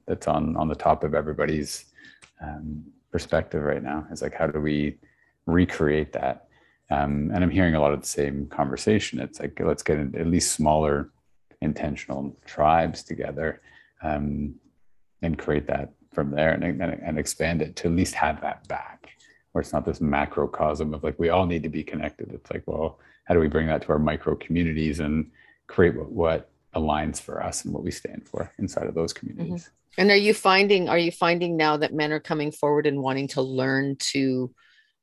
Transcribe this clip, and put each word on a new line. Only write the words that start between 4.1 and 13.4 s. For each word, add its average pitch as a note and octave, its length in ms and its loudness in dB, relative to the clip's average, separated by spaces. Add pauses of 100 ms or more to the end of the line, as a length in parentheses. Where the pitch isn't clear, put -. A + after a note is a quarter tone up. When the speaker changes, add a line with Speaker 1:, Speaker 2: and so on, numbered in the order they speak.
Speaker 1:
It's E2 120 -10
like, - 120 -6
how E2 120 -2
do D2+ 140 -2
we D2+ 380 0 (480)
recreate D#2 680 4
that? - 360 -4 (420)
Um, C#2+ 420 0
and F2+ 100 2
I'm F2 80 4
hearing F2 240 4
a D#2 60 4
lot D2 120 4
of C#2 80 -2
the - 60 -10
same C#2+ 420 -2
conversation. C#2+ 720 0
It's - 200 -10
like, C#2+ 200 -8
let's D#2+ 220 0
get D2+ 160 2
at D2 280 -2
least E2+ 260 2
smaller D2+ 580 2 (500)
intentional C#2+ 840 -6
tribes D#2 580 2
together, D2+ 600 -6 (400)